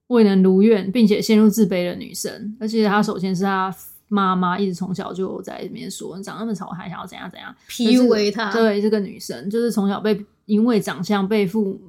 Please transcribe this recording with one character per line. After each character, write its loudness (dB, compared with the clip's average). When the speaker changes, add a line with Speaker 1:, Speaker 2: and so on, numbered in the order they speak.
Speaker 1:
未 4
能 6
如 6
愿， 4
并 4
且 4
陷 2
入 6
自 4
卑 -2
的 -6
女 -12
生。 -10
而 -6
且 2
她 2
首 -2
先 -2
是 -2
她 -2
妈 0
妈 0
一 -2
直 -4
从 -6
小 -8
就 -6
在 -12
那 -10
边 -12
说 -12
：“你 -14
长 -14
那 -8
么 -4
丑 -8
还 -12
想 -12
要 -14
怎 -18
样 -14
怎 -18
样。” -16
Speaker 2:
P 0
U 6
A 2
她。 -4
Speaker 1:
对， 2
这 0
个 2
女 -8
生 -10
就 -4
是 0
从 0
小 -2
被， -2
因 2
为 2
长 -6
相 0
被 0
父-， -2